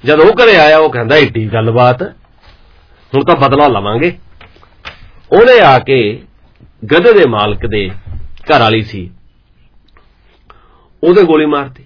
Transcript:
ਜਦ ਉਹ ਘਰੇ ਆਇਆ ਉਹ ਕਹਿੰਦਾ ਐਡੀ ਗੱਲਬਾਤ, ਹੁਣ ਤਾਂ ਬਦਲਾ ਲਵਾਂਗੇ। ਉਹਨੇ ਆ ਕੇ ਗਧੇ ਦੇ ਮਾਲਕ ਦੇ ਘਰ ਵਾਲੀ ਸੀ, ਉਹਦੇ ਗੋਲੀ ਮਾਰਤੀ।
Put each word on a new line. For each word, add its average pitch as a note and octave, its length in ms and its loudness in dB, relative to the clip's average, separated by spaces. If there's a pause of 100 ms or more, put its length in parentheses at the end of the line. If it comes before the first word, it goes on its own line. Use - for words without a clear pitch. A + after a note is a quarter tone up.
ਜਦ D3+ 160 0
ਉਹ F#3+ 120 6
ਘਰੇ A3+ 240 2
ਆਇਆ D#3 220 4
ਉਹ D#3 120 2
ਕਹਿੰਦਾ A#2+ 260 -2
ਐਡੀ A#2 300 0
ਗੱਲਬਾਤ, A2+ 560 0 (1120)
ਹੁਣ C3+ 100 -2
ਤਾਂ C3+ 240 -2
ਬਦਲਾ C#3 200 2
ਲਵਾਂਗੇ। A#2 500 -4 (1120)
ਉਹਨੇ A#3 280 4
ਆ C#3 180 4
ਕੇ A#2+ 440 -4 (640)
ਗਧੇ F3 280 2
ਦੇ F#3 160 4
ਮਾਲਕ G#2 380 -4
ਦੇ G2+ 240 -6 (300)
ਘਰ - 400 -4
ਵਾਲੀ A2 220 0
ਸੀ, G2 280 -14 (1900)
ਉਹਦੇ F3+ 180 4
ਗੋਲੀ D#3 240 0
ਮਾਰਤੀ। C#3+ 400 -8